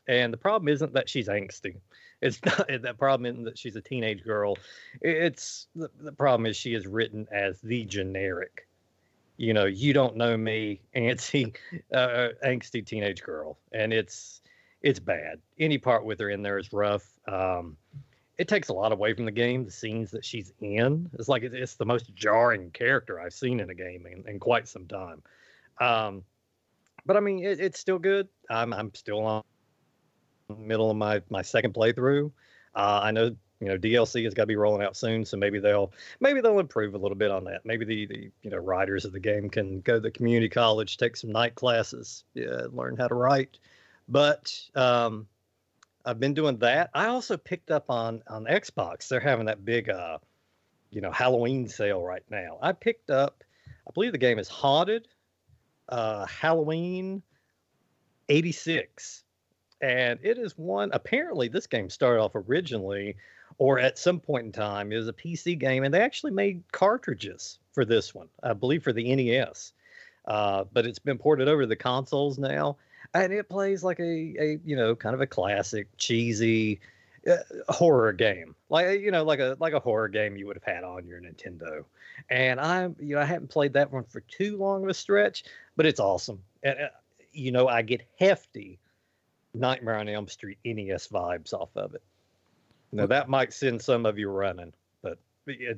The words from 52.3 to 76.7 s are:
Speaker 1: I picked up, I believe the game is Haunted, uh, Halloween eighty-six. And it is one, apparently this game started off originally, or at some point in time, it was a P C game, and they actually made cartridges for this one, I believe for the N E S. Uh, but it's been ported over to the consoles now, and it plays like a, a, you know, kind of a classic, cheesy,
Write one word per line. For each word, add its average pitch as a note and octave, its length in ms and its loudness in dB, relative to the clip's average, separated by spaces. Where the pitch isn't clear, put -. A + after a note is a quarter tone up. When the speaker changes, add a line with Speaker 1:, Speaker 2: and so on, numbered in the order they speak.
Speaker 1:
I D#3 100 0
picked - 400 -4
up, C#3 320 2
I - 60 -16
believe A3 200 -2
the D#3+ 40 -4
game B2 220 4
is G2 80 -6
Haunted, F3 640 2
uh, A2 360 -2
Halloween E3+ 960 -2
eighty-six. - 920 -2
And B2 420 0
it A3+ 140 2
is A3+ 200 -8
one, F#3+ 360 -2
apparently B3 540 0
this C3 200 -4
game G#2+ 220 -2
started A#2+ 320 4
off G#2+ 120 2
originally, G#2 840 -2
or C3+ 200 4
at B2+ 200 2
some F3 220 0
point B2+ 260 -4
in G#2+ 60 -10
time, G#2 400 -4
it A2 60 -2
was A2+ 100 -4
a A2+ 60 -6
P E3+ 220 -10
C F3 200 -4
game, C3 280 0
and C3+ 100 2
they F3+ 80 6
actually C4+ 300 0
made G3 400 0
cartridges D3+ 880 -2
for C3+ 120 2
this A2 300 2
one, F2 140 -18
I A#2+ 120 -2
believe B2+ 300 0
for C3 100 0
the A#2 180 -2
N C3+ 80 4
E B2 160 2
S. G#2 380 -4
Uh, G2+ 380 0
but A2+ 120 4
it's A#2+ 140 -6
been C#3 180 -2
ported C#3 300 4
over D3 160 4
to B2 40 2
the A2 80 2
consoles C3+ 640 -2
now, C#3+ 400 -2
and F#3 200 2
it G#3 160 -4
plays G3 340 -2
like F3+ 160 0
a, E3+ 40 -2
a, D#3+ 640 -2
you D3 100 -2
know, A#2 200 4
kind A#2 200 -2
of C3 60 -2
a C#3 60 2
classic, G2+ 600 -2
cheesy, A2+ 840 2